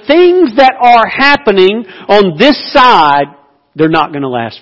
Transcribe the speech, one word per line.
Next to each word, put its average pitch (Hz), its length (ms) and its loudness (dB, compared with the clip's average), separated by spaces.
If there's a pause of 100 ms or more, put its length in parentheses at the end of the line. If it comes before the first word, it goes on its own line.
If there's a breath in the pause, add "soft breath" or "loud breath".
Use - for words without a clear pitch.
things 349 480 2
that 262 240 2
are 240 280 2
happening 233 760 -2 (240 loud breath)
on 196 300 0
this - 340 -2
side, 160 540 2 (480)
they're 156 140 -2
not 160 220 -4
gonna 143 160 -10
last 117 340 -10